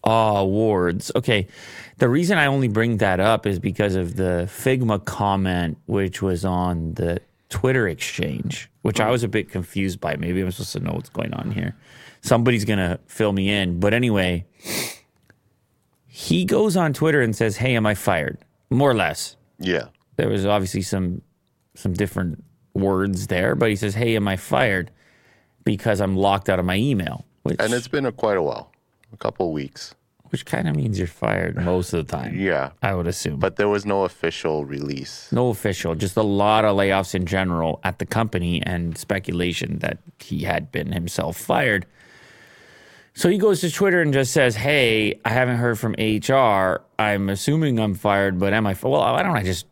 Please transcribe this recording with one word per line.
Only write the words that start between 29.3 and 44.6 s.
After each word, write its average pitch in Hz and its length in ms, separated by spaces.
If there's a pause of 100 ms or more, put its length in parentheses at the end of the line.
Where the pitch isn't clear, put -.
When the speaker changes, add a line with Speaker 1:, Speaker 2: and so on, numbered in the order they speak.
Speaker 2:
weeks. - 420 (360)
Speaker 1:
which - 160
kinda - 260
means 127 260
you're 92 80
fired 85 500
most 90 360
of 82 140
the - 100
time, 62 200
Speaker 2:
Yeah. 82 340 (120)
Speaker 1:
I 98 120
would 87 120
assume. 78 320
Speaker 2:
But 95 180
there 104 120
was 104 160
no 98 200
official 80 600
release. 69 640
Speaker 1:
No 123 200
official, 98 440
just 90 220
a 110 60
lot 104 420
of 104 120
layoffs 98 380
in 92 120
general 87 580
at 92 140
the 92 80
company 87 560
and 87 340
speculation 87 840
that - 180 (200)
he - 260
had 78 280
been 78 200
himself 85 440
fired. 107 480 (1300)
So - 140
he 202 100
goes 196 220
to 170 100
Twitter 180 300
and 151 140
just 135 180
says, 127 240
"Hey, 113 680